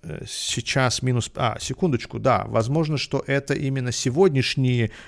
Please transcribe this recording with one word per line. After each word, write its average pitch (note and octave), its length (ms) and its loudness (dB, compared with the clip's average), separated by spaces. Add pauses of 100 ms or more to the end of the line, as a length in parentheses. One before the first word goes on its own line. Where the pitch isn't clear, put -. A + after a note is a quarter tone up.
э, - 240 -10
сейчас - 720 0
минус, B2 360 0
а, A#2 240 0
секундочку, C3 580 -2
да, G#2+ 260 2
возможно, C3+ 520 0
что - 280 -4
это C#3 280 0
именно C3+ 400 -2
сегодняшние B2+ 960 2 (160)